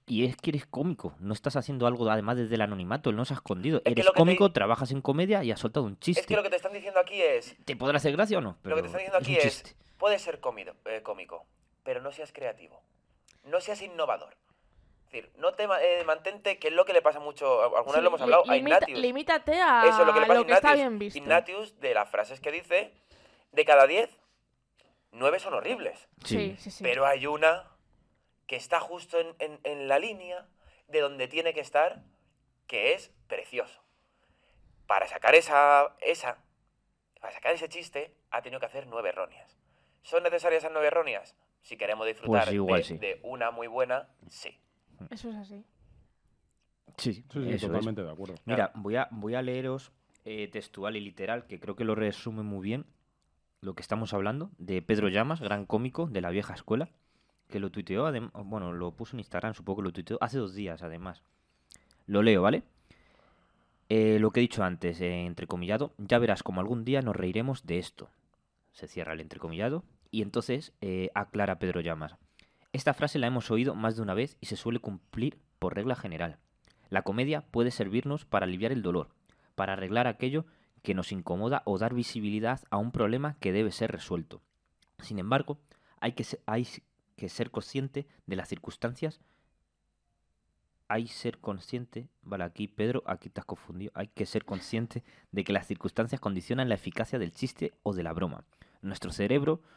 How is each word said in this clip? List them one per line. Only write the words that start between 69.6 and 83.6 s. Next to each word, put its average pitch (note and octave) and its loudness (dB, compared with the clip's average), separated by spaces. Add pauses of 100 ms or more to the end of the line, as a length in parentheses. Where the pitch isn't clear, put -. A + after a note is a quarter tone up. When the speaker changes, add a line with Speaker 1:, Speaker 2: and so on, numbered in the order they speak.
Speaker 1:
y A2 -4
entonces, A#2+ -6
eh, F#2 -4
aclara G2 -2
Pedro F2+ -2
Llamas. D#2+ -6 (560)
"Esta C3+ 0
frase D3 -2
la A#2+ 0
hemos B2 -2
oído A#2 0
más A2 -2
de A2+ -6
una G2+ -2
vez B2+ -4
y - -14
se G#2+ -6
suele A#2 -4
cumplir A2 -6 (220)
por F2+ -2
regla A#2 -2
general. E2 -8 (520)
La F#2+ 0
comedia C3+ -2
puede A#2+ 0
servirnos A#2+ -4
para G2 0
aliviar F#2 -2
el B2+ -2
dolor, F2 -2 (460)
para G2 -2
arreglar F#2+ 0
aquello C3 -2 (360)
que F#2+ -2
nos F#2 -4
incomoda G2+ -4
o G2 0
dar A2+ -2
visibilidad A2+ -4 (100)
a G2+ -2
un A2 -2
problema B2+ -2
que F#2+ -2
debe G#2 2